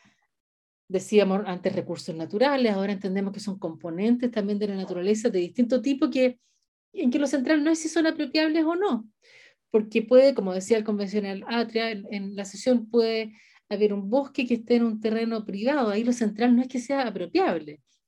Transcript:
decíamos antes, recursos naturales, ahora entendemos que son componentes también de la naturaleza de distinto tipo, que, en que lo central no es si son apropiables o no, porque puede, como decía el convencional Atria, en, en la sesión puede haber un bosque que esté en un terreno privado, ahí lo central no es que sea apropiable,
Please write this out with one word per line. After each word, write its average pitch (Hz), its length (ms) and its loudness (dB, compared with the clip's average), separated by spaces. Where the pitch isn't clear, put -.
decíamos 190 580 2
antes, 185 280 -2
recursos 165 420 -6
naturales, 214 580 2
ahora 196 200 -2
entendemos 196 400 -4
que 202 60 -12
son 190 180 -8
componentes 190 720 -2
también 208 300 -2
de 208 80 -2
la 196 80 -6
naturaleza 190 540 -2
de 190 100 0
distinto 240 420 0
tipo, 277 280 0
que, 254 280 2
en 302 160 0
que 285 100 2
lo 285 80 2
central 285 360 2
no 311 80 2
es 320 80 0
si 320 100 -6
son 320 160 0
apropiables 311 580 0
o 320 120 0
no, 349 320 0
porque 220 300 2
puede, 254 320 8
como 190 200 -2
decía 190 240 0
el 214 60 -2
convencional 202 640 -4
Atria, 226 420 -2
en, 208 220 -8
en 202 240 -8
la 196 100 -8
sesión 220 440 0
puede 226 440 0
haber 208 240 2
un 196 160 -4
bosque 277 360 0
que 240 100 0
esté 233 200 0
en 233 80 4
un 220 160 -2
terreno 226 460 -2
privado, 226 440 0
ahí 202 140 0
lo 240 100 0
central 233 420 2
no 240 60 6
es 254 60 -6
que 254 120 -6
sea 269 280 -2
apropiable, 180 760 -2